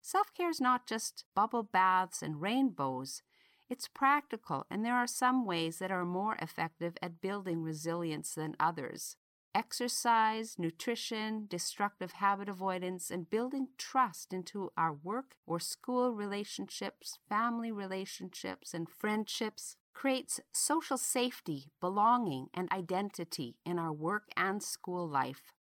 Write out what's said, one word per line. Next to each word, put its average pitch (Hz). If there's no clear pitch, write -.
Self-care 359
is 320
not 254
just -
bubble 226
baths 185
and 156
rainbows. 170
It's -
practical, 269
and 214
there 240
are 247
some 254
ways 165
that 190
are 180
more 185
effective 170
at 170
building 190
resilience 160
than 156
others. 156
Exercise, 226
nutrition, 214
destructive 190
habit 202
avoidance, 185
and 175
building 254
trust -
into 185
our 160
work 196
or 165
school 247
relationships, -
family 233
relationships, 190
and 165
friendships -
creates -
social 294
safety, 180
belonging, 196
and 180
identity 180
in 175
our 165
work 170
and 208
school 175
life. 135